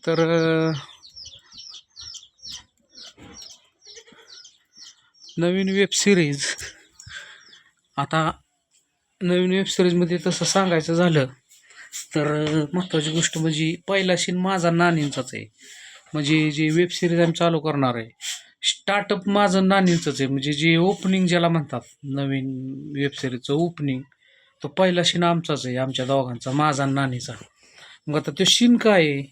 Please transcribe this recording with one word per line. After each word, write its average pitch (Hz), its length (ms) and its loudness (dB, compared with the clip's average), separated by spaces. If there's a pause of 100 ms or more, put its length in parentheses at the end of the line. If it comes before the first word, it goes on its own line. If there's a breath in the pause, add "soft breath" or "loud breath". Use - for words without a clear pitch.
तर, 165 140 0
अ, 160 520 2 (4000 loud breath)
नवीन 185 300 0
वेब 190 240 2
सिरीज, 151 520 2 (1500 loud breath)
आता 156 340 -2 (920)
नवीन 180 280 2
वेब 190 160 2
सिरीजमध्ये 175 600 2
तसं 175 180 -2
सांगायचं 165 500 2
झालं 160 320 4 (880 loud breath)
तर, 151 340 0
अ, 156 280 -2
महत्त्वाची 165 340 -2
गोष्ट 165 280 -2
म्हणजे 160 380 -2 (120)
पहिला 190 280 2
सीन 180 200 -4
माझा 180 340 0
नानींचाच 160 640 0
आहे. 110 100 -10 (680 loud breath)
म्हणजे 156 360 0
जी 156 200 0
वेब 175 180 2
सिरीज 170 320 0
आम्ही 165 120 2
चालू 165 280 0
करणार 143 340 0
आहे, 117 140 -8 (540 loud breath)
स्टार्टअप 202 680 -2
माझं 196 400 4
नानींचंच 170 520 2
आहे. 135 100 0
म्हणजे 139 220 -2
जे 160 240 4
ओपनिंग 190 500 2
ज्याला 170 220 2
म्हणतात, 147 320 -2 (220)
नवीन 135 720 -4 (220)
वेब 139 140 -2
सिरीजचं 131 440 -6
ओपनिंग, 147 480 -2 (600 soft breath)
तो 147 60 -10
पहिला 180 340 2
सीन 170 200 0
आमचाच 160 440 0
आहे, 123 100 -4
आमच्या 131 300 -4
दोघांचा, 127 440 -2
माझा 143 320 0
आणि 139 100 -2
नानीचा. 131 400 -4 (720 loud breath)
मग 147 100 -4
आता 151 140 -4
तो 180 140 0
सीन 240 320 6
काय 190 340 4
आहे 139 220 -4